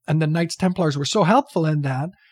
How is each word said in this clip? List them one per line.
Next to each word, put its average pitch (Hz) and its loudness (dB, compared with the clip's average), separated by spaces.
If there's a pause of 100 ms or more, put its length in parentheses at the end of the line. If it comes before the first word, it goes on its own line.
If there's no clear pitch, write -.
and 160 2
the 151 2
Knights 165 -2
Templars 180 0
were 143 -4
so 202 0
helpful 196 2
in 156 0
that, 139 -4 (220)